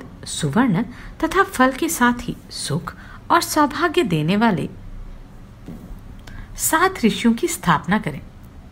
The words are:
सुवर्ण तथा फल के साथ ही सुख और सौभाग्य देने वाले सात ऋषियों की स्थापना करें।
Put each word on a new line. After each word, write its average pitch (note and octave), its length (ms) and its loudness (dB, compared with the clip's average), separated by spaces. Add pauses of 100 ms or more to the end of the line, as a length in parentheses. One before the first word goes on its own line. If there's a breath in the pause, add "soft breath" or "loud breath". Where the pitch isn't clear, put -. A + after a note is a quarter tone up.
(260)
सुवर्ण F#3+ 580 2 (400 loud breath)
तथा F4 220 2
फल C4 260 4
के D#4 180 -2
साथ A#3+ 320 2
ही - 140 -8 (160)
सुख - 420 -6 (380 loud breath)
और E4 100 6
सौभाग्य D#4 640 2
देने E3+ 320 2
वाले G3+ 320 2 (1900 loud breath)
सात F#4 460 2
ऋषियों A3+ 280 4
की E4+ 140 0
स्थापना F3+ 520 2
करें। D3 220 -6 (500)